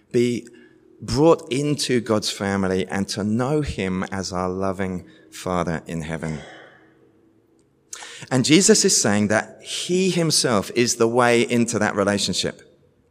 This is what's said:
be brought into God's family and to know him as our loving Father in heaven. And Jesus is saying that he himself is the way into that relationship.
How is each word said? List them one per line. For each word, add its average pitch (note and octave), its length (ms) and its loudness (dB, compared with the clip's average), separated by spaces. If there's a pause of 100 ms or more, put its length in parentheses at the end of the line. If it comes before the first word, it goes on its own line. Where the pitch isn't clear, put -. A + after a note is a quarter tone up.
(100)
be A#2+ 380 0 (520)
brought C3 520 4
into C#3 480 0
God's G#2+ 300 0
family F#2+ 560 0
and G2 220 -4
to G2+ 140 -6
know B2 380 0
him F#2+ 440 -4
as F#2+ 280 -8
our F#2 160 -2
loving F#2 560 -4 (260)
Father F2 560 -4
in E2 160 -6
heaven. D#2 380 -8 (1900)
And B2+ 140 2
Jesus F#3+ 400 6
is F#3 160 2
saying G#2 280 2
that - 340 -2
he F#3 480 -2
himself D3 640 0
is A#2 220 0
the A2+ 100 4
way A#2+ 360 4
into A#2 360 0
that G#2 160 0
relationship. G2 840 -2 (320)